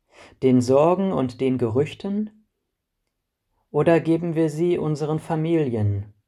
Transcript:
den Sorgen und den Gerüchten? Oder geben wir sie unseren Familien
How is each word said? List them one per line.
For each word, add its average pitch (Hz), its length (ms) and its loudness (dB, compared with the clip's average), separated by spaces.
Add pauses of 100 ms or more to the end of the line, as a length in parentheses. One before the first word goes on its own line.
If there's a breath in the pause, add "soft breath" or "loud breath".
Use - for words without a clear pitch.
(420 loud breath)
den 127 200 4
Sorgen 170 500 2
und 131 280 -4
den 131 180 -2
Gerüchten? 151 880 -4 (1200)
Oder 160 300 4
geben 165 340 -2
wir 160 140 0
sie 170 300 -2
unseren 151 400 -2
Familien 139 960 -2 (140)